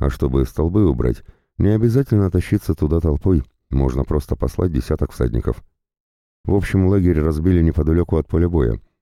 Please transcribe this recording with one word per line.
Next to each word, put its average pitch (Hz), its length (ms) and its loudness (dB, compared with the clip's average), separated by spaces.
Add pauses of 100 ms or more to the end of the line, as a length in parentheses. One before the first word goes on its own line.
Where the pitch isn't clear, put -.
а 71 100 -2
чтобы 67 360 -2
столбы 87 440 0
убрать, 60 340 -2 (340)
не 98 120 2
обязательно 110 600 2
тащиться 90 420 -2
туда 80 260 0
толпой, 80 440 0 (260)
можно 65 340 0
просто - 320 -4
послать 90 360 -2
десяток 76 400 -2
всадников. - 520 -4 (800)
В 90 80 0
общем, 95 340 2
лагерь 90 320 2
разбили 80 420 2
неподалеку 80 540 0
от 76 120 -2
поля 85 200 0
боя, 64 320 0 (220)